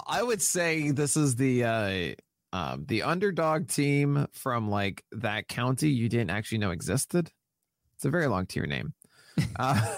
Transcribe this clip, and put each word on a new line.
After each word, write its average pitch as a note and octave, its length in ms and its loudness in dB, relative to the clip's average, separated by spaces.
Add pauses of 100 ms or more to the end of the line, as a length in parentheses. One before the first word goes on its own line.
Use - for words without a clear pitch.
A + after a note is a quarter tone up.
I F#3 160 0
would A#3+ 180 0
say D#3+ 500 2
this C#3+ 240 0
is C#3+ 200 4
the, B2 280 4
uh... F#2+ 920 -2
Um, C#2 300 -4
the G#2+ 160 0
underdog D#3+ 640 0
team C#3+ 640 2
from, A#2 380 -2
like, G2+ 420 -2
that G#2+ 360 -4
county C3 420 0
you A#2 200 2
didn't A#2 220 0
actually G#2+ 260 -2
know G#2 140 0
existed. G#2+ 600 -2 (640)
It's - 100 -6
a C#3 40 0
very D#3 180 2
long F#2+ 200 0
tier - 180 -4
name. C#2 280 -4 (440)
<laughs> E3 60 2 (120)
Uh, C3 240 0 (180)